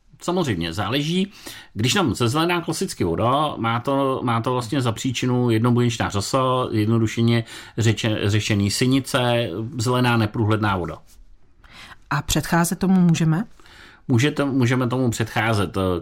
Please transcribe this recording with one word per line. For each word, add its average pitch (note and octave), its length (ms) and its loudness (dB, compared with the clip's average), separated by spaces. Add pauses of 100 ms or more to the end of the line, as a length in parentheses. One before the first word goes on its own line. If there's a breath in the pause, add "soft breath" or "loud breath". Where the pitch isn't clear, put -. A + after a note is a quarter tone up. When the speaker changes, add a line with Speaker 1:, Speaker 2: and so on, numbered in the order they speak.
(220)
Speaker 1:
Samozřejmě, A2+ 520 -2
záleží. D3 580 -2 (420 loud breath)
Když A2 200 -2
nám E3 220 2
zezelená D#3+ 460 0
klasicky E3 420 -4
voda, A#2 540 0
má A#2 220 0
to, C3+ 440 -2
má A#2 180 0
to B2+ 120 -2
vlastně B2+ 280 -2
za A#2+ 100 0
příčinu B2 580 0
jednobuněčná A#2 600 2
řasa, G2+ 300 -2 (320)
jednodušeně A2+ 720 2 (340 loud breath)
řeče-, G#2+ 520 0
řečený G2+ 420 0
sinice, B2 800 0 (280)
zelená B2 400 2
neprůhledná G#2+ 600 0
voda. D#2+ 200 -6 (1120 loud breath)
Speaker 2:
A D3 120 -2
předcházet E3+ 580 0
tomu F#3 220 4
můžeme? E3 420 4 (680 loud breath)
Speaker 1:
Můžete, C#3+ 340 2
můžeme B2+ 420 0
tomu B2+ 220 0
předcházet, A2 680 -2
eh, F#2+ 40 0 (200)